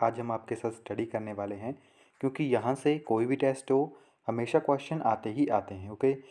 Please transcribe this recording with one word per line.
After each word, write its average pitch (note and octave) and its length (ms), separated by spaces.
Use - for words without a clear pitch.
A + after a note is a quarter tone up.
आज A#2 180
हम A#2 120
आपके A2+ 220
साथ A2 160
स्टडी A2 360
करने G#2+ 260
वाले G2+ 220
हैं, G#2+ 280
क्योंकि C3+ 240
यहाँ A#2+ 300
से D3+ 240
कोई A2+ 280
भी C3+ 100
टेस्ट C3+ 340
हो, C#3 280
हमेशा A#2 320
क्वेश्चन D3 420
आते A2 300
ही C3+ 160
आते G2+ 280
हैं। F#2+ 160
ओके, C3 240